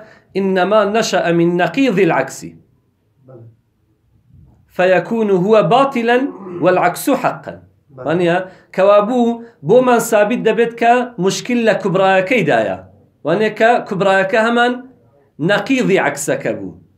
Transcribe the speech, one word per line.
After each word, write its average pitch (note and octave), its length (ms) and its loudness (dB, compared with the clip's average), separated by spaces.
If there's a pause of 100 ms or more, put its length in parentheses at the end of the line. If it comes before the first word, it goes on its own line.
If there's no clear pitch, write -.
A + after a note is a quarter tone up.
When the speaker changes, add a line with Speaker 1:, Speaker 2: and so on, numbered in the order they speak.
(380)
Speaker 1:
إنما F#3+ 480 0
نشأ G3+ 460 -2
من E3+ 260 2
نقيض F#3 420 0
العكس. D#3 460 -2
Speaker 2:
بەڵێ. - 880 -20 (1300)
Speaker 1:
فيكون F#3 640 0
هو G3 340 4
باطلا B3 640 0 (340)
والعكس F3 480 0
حقا. - 520 -4 (340)
Speaker 2:
بەڵێ. B2+ 100 -12
Speaker 1:
وانە E3+ 300 0 (360)
کەوابوو G#3 720 2 (200)
بۆمان A#3+ 360 4
سابت G#3+ 480 0
دەبێت A#3 280 0
کە A#3 160 2 (260)
موشکیل G#3+ 520 -2
لە G3 120 4
کوبرایەکەیدایە. F3+ 960 0 (480)
وانە G3+ 240 0 (100)
کە A3+ 100 4 (200)
کوبرایەکە F#3+ 580 0
هەمان A#3+ 260 0 (680)
نەقیضی G3+ 580 0
عەکسەکە B2+ 540 -4
بوو. G2 280 -10 (180)